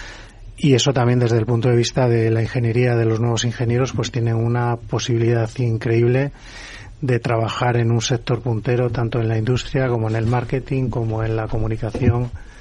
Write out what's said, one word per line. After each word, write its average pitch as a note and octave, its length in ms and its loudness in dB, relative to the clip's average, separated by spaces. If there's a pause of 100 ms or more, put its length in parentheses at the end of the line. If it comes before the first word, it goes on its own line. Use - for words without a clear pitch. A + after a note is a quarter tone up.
(580)
Y C#3 160 4
eso B2+ 200 4
también B2 260 2
desde A#2+ 200 4
el G#2+ 60 2
punto A#2 240 2
de A#2+ 60 4
vista A#2+ 320 2
de A2+ 220 2
la A2+ 120 2
ingeniería, A#2+ 540 0
de A#2 100 2
los A2+ 140 2
nuevos A2+ 260 0
ingenieros, A#2+ 480 0
pues - 180 -4
tienen A#2 240 0
una A#2 400 0
posibilidad A#2 800 0
increíble A#2+ 760 2 (720)
de B2 180 0
trabajar A#2 580 0
en A#2 140 2
un A#2 100 2
sector A#2 400 -2
puntero, A#2+ 500 0
tanto A#2 280 -2
en A2 80 0
la A2 100 0
industria B2+ 500 0
como A2+ 200 0
en A2 80 -2
el A2+ 120 0
marketing, B2 640 -2
como A2 340 -2
en A2 120 -2
la A2 120 -2
comunicación. A2+ 840 0 (320)